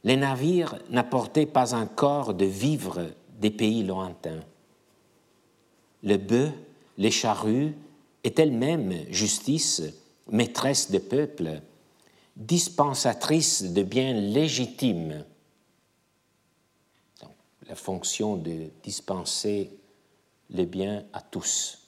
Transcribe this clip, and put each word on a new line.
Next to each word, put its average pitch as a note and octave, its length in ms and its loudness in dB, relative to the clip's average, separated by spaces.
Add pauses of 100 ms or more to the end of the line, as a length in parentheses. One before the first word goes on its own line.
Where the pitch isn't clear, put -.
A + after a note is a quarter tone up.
Les C3 120 4
navires C#3 640 0 (100)
n'apportaient B2 580 2
pas B2+ 260 2
encore B2 600 0
de F#2+ 120 2
vivres F#2+ 640 -2 (300)
des G#2+ 100 2
pays G#2+ 340 2
lointains. F2+ 580 -6 (1600)
Le G2+ 140 4
bœuf, A#2+ 360 2 (440)
les G#2+ 140 4
charrues A#2 640 0 (480)
est A2+ 160 2
elle-même C3+ 540 2 (180)
justice, - 680 0 (480)
maîtresse B2+ 600 0
des - 100 2
peuples, G#2 640 -2 (760)
dispensatrice C#3+ 1300 2
de F#2 200 2
biens B2 300 0
légitimes. G#2+ 1120 0 (2000)
Donc, - 100 -20 (360)
la - 80 -16
fonction G2 600 -4
de D#2+ 320 -6 (120)
dispenser G2 880 -4 (800)
les - 160 0
biens G2 460 -6
à - 100 -12
tous. - 680 -6